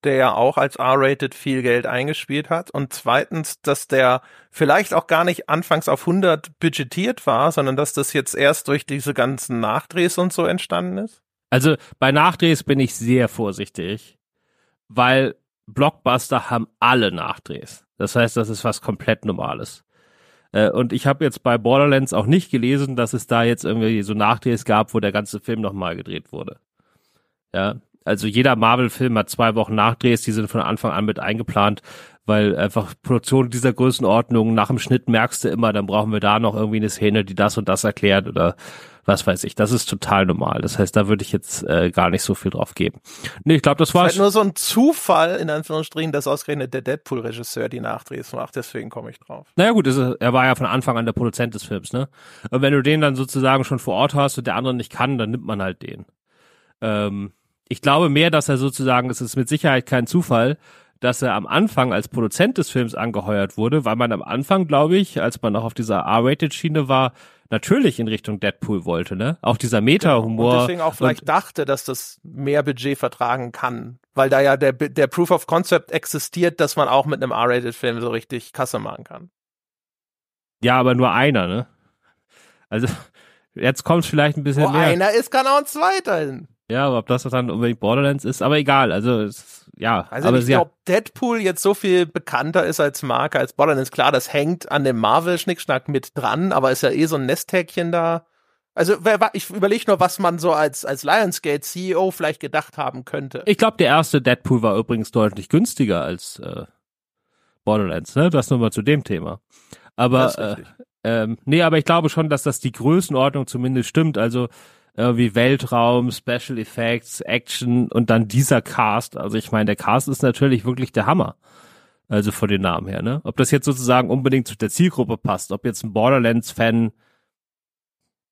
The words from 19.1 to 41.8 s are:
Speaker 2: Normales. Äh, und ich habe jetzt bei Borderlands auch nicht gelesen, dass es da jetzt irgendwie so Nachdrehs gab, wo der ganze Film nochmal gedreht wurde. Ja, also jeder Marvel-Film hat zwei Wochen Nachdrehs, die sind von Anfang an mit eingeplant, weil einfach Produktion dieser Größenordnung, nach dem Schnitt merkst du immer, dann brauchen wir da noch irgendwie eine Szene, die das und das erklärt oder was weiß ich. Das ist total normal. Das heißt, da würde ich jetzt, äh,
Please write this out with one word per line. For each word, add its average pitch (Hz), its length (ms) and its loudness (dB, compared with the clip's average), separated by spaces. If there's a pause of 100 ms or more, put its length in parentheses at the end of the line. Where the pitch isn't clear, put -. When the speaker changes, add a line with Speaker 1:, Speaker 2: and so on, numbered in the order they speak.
Speaker 2:
Normales. - 600 -8 (680)
Äh, 104 180 4
und 120 220 -2
ich - 140 -2
habe 143 180 0
jetzt - 180 -2
bei 120 160 2
Borderlands 135 540 2
auch 104 140 0
nicht 170 240 2
gelesen, 135 460 0
dass 120 160 -2
es 120 140 -6
da 117 180 2
jetzt 117 200 0
irgendwie 110 380 0
so 104 120 -4
Nachdrehs 113 500 0
gab, 107 300 2
wo 113 60 2
der 101 120 -2
ganze 104 280 -4
Film 113 200 -6
nochmal 95 360 -6
gedreht - 360 -12
wurde. - 260 -14 (960)
Ja, 95 240 -2 (280)
also 101 220 -2
jeder 123 300 2
Marvel-Film 120 600 2
hat 107 140 0
zwei 113 240 0
Wochen 110 220 -2
Nachdrehs, 117 460 2
die 113 100 -4
sind 107 180 -2
von 113 100 -2
Anfang - 300 -4
an 98 140 -2
mit 107 160 -4
eingeplant, 101 600 0 (460)
weil 107 300 2
einfach 98 460 -2
Produktion 127 460 0
dieser 123 240 0
Größenordnung, 113 840 2
nach 104 120 2
dem 127 120 0
Schnitt - 300 0
merkst 117 360 0
du 117 40 2
immer, 107 240 0
dann 101 140 -2
brauchen 107 260 0
wir 104 80 0
da 104 200 4
noch 110 160 0
irgendwie 107 220 -2
eine 107 120 -2
Szene, 104 340 2
die 98 100 -10
das 104 220 2
und 104 120 -2
das 95 160 0
erklärt 98 420 2
oder 87 300 0 (500)
was 101 200 2
weiß 90 180 0
ich. - 100 -8
Das 107 160 2
ist 117 140 2
total 98 400 2
normal. 85 380 0
Das - 160 -4
heißt, 101 180 2
da 101 120 2
würde 104 140 2
ich - 80 -8
jetzt, - 340 -6
äh, 85 260 2